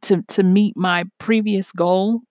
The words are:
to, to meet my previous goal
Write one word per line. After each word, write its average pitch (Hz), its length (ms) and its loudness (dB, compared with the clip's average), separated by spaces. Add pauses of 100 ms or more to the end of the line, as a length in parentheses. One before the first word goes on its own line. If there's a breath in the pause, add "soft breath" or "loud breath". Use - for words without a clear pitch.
to, 180 260 0
to - 140 0
meet 196 360 2
my 175 260 0 (140)
previous 214 540 -2
goal 190 580 0